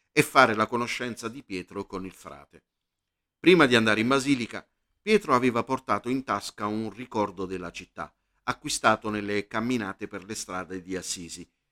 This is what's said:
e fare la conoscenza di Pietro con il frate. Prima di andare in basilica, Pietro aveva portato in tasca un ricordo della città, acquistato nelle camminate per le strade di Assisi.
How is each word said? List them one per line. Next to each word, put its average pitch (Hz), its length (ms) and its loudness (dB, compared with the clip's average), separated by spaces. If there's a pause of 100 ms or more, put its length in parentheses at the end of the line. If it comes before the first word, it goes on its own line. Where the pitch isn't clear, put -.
(120)
e 151 120 2
fare 127 320 6
la 110 100 2
conoscenza 117 640 -6
di 127 160 -12
Pietro 92 420 -10
con 95 200 -10
il 92 80 -14
frate. 73 500 -20 (760)
Prima 160 300 8
di 123 80 6
andare 110 240 4
in 113 80 2
basilica, 127 600 0 (320)
Pietro 208 360 4
aveva 117 280 2
portato 120 460 -2
in 131 140 -2
tasca 104 420 -4
un 107 240 -4
ricordo 101 560 -4
della 90 260 -8
città, 85 400 -14 (340)
acquistato 113 680 0
nelle 101 340 -4
camminate 110 640 -4
per 98 180 -12
le 107 80 -12
strade 92 480 -8
di 92 140 -8
Assisi. 87 520 -10 (240)